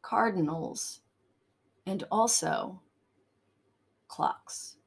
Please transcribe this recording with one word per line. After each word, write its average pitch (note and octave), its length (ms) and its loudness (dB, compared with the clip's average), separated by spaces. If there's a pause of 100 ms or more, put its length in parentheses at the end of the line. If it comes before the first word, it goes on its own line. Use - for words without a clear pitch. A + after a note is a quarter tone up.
cardinals, E3+ 1000 0 (840)
and F#3+ 260 -4
also G3 680 2 (1300)
clocks. - 800 -4